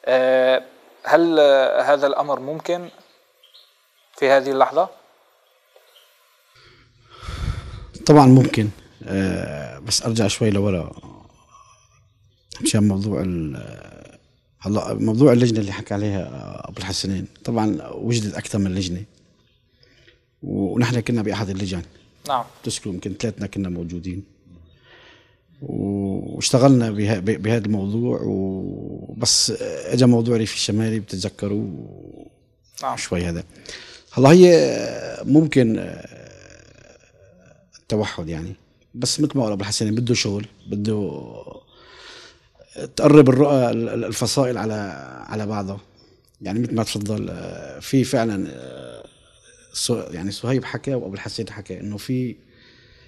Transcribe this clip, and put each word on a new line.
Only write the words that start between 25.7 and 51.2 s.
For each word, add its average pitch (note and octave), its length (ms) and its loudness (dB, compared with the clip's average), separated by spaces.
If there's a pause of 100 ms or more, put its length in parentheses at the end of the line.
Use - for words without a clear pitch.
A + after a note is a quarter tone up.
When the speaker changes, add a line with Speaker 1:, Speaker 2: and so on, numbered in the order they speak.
Speaker 2:
بها-، G#2 280 0
ب-، F#2+ 220 -2
بهذا A2 240 0
الموضوع، G#2+ 580 -2
وبس - 1300 -4 (100)
اجى G#2+ 440 0
موضوع A#2 320 4
ريف A2 160 -2
الشمالي، A2 460 -2
بتتذكروا G2+ 680 -6 (1160)
Speaker 1:
نعم. B2 140 -4
Speaker 2:
شوي F2+ 260 -4
هذا. F2 200 -6 (720)
هلا C3 160 8
هي D#3+ 480 8 (460)
ممكن، B2+ 560 4
آه، F2 280 -12 (1700)
التوحد G2 500 -4
يعني، E2 260 -8 (380)
بس B2 260 -4
مثل C#3 180 0
ما B2+ 60 0
قال G#2+ 80 -2
أبو G2 100 -4
الحسنين G#2 340 -4
بده B2 180 -2
شغل، G#2 320 -4 (220)
بده G#2 440 -4 (1800)
تقرب D3 340 8
الرؤى C3 420 4
ال-، A2+ 180 -2
ال-، A2+ 160 -4
الفصائل B2 520 -2
على، G#2+ 160 -4 (560)
على G#2+ 160 -6
بعضها. G2+ 340 -6 (640)
يعني G2 180 -6
مثل A#2 160 -4
ما G#2+ 80 0
تفضل، G2+ 460 -6
آه، F2 500 -14
في C3+ 240 0
فعلًا، A2+ 480 -2
آه، B1 520 -16 (760)
سو-، A2+ 340 -4
يعني F2 200 -8
صهيب B2 340 -4
حكى C3+ 300 -6
وأبو G2 180 -8
الحسن G#2 360 -10